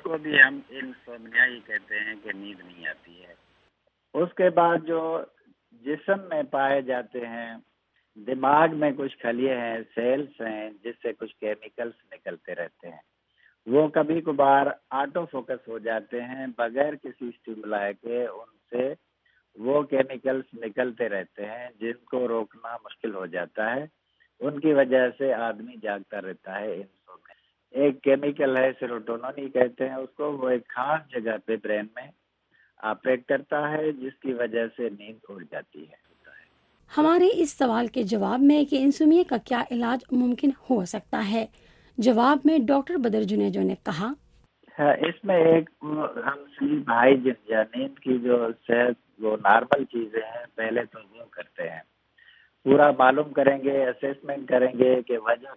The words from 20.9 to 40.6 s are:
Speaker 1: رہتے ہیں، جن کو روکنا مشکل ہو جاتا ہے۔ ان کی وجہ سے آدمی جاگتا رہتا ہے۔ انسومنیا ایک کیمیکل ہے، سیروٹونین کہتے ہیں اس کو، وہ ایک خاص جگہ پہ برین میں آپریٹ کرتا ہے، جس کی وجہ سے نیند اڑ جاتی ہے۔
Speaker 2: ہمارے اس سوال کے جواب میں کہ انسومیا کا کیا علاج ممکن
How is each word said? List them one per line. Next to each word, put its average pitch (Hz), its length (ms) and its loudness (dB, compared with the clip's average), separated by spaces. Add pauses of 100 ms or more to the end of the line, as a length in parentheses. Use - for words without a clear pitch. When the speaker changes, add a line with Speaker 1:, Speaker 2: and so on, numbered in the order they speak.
Speaker 1:
رہتے 101 380 -8
ہیں، 120 220 -12 (120)
جن 117 240 -8
کو 127 240 -4
روکنا 113 560 -8
مشکل - 300 -10
ہو 92 120 -8
جاتا 90 480 -6
ہے۔ 135 100 -6 (560)
ان 143 200 -6
کی 156 120 2
وجہ 127 360 4 (100)
سے 135 160 0
آدمی 113 480 -6
جاگتا 101 380 -8
رہتا 95 400 -12
ہے۔ 104 140 -8
انسومنیا - 600 -18 (300)
ایک 135 360 0
کیمیکل 143 540 2
ہے، 131 140 2 (100)
سیروٹونین 120 720 -8
کہتے 127 380 0
ہیں 135 60 -8
اس 131 220 -10
کو، 147 160 -4
وہ 131 160 -4
ایک 123 200 -2
خاص 143 320 -4 (100)
جگہ 113 200 -6 (140)
پہ 110 180 -4
برین 104 320 -4
میں 131 120 -16 (680)
آپریٹ 123 500 -4
کرتا 147 440 -2
ہے، 156 220 -2
جس 131 280 -12
کی 131 120 -6
وجہ 117 340 -2 (100)
سے 117 120 -4 (100)
نیند 107 200 -20 (100)
اڑ 95 220 -16
جاتی 76 320 -16
ہے۔ 78 120 -20 (1040)
Speaker 2:
ہمارے 349 340 6
اس 330 180 0
سوال 240 360 0
کے 240 160 -4
جواب 202 380 0
میں 285 240 6
کہ 285 180 0
انسومیا 311 460 6
کا 247 80 0
کیا 233 340 -2
علاج 240 420 -2
ممکن 247 380 2 (200)